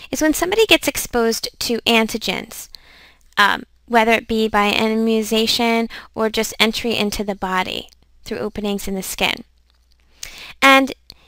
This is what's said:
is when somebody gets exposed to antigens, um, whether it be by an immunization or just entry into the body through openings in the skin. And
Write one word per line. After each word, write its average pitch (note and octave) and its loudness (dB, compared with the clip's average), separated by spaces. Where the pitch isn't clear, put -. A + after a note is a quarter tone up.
is C4+ -2
when D#4 4
somebody G#4 2
gets E4 2
exposed - -2
to A#3 -2
antigens, - -2
um, G3 2
whether A3+ 4
it A3 2
be A3 2
by G#3 2
an A3 2
immunization A3+ 0
or A3 0
just A3 -4
entry A3 0
into G#3 -2
the G3+ -6
body F#3 -4
through - -8
openings G3+ -6
in G3 -4
the F#3+ -6
skin. - -4
And C4+ 6